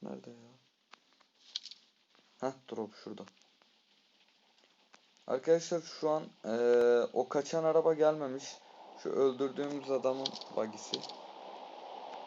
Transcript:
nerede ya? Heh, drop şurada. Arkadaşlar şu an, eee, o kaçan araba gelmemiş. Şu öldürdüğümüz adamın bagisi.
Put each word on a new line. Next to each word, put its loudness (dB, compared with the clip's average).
nerede -12
ya? -20
Heh, -2
drop -6
şurada. -12
Arkadaşlar 2
şu 0
an, 0
eee, 6
o 0
kaçan 0
araba 4
gelmemiş. 2
Şu -4
öldürdüğümüz 0
adamın 0
bagisi. -4